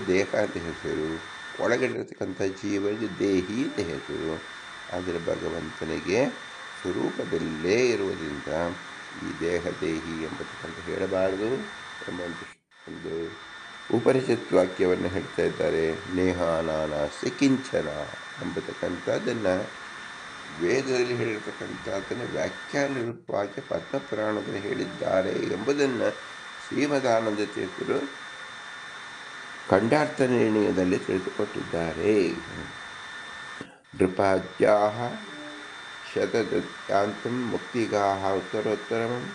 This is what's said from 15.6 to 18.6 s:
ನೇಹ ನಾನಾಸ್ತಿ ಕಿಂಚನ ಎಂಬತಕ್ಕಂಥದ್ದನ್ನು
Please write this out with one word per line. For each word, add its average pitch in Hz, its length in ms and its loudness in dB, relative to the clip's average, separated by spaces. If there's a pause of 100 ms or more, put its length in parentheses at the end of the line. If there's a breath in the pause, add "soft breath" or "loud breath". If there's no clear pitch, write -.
ನೇಹ 90 260 4 (220)
ನಾನಾಸ್ತಿ 78 680 0
ಕಿಂಚನ 131 580 2 (540)
ಎಂಬತಕ್ಕಂಥದ್ದನ್ನು 92 1160 0 (1040)